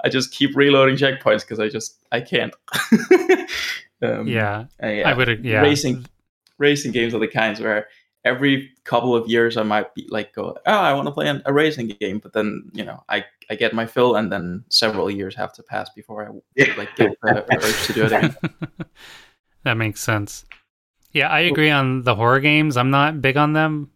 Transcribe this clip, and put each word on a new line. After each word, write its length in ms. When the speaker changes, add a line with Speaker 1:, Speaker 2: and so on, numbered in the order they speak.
Speaker 1:
I 60
just 240
keep 240
reloading 400
checkpoints, 500
'cause 140
I 80
just, 280
I 100
can't. 340
<laughs> 580
Um, 220
Speaker 2:
Yeah, 380
Speaker 1:
uh, 60
yeah. 200
Speaker 2:
I 60
would, 300
yeah. 160
Speaker 1:
Racing, 440
racing 320
games 240
are 60
the 80
kinds 320
where 260
every 440
couple 320
of 140
years 280
I 60
might 320
be 160
like, 240
go, 320
"Oh, 60
I 200
wanna 200
play 160
an, 180
a 60
racing 340
game," 320
but 140
then, 400
you 120
know, 240
I, 160
I 60
get 180
my 140
fill, 300
and 160
then 380
several 380
years 280
have 160
to 100
pass 280
before 380
I, 40
Speaker 3:
Yeah. 200
Speaker 1:
like, 200
get 260
the 260
Speaker 2:
<laughs> 80
Speaker 1:
urge 300
to 60
do 140
it 60
again. 300
Speaker 2:
<laughs> 1200
That 120
makes 260
sense. 440
Yeah, 160
I 100
agree 320
on 320
the 140
horror 240
games. 360
I'm 140
not 320
big 140
on 160
them. 440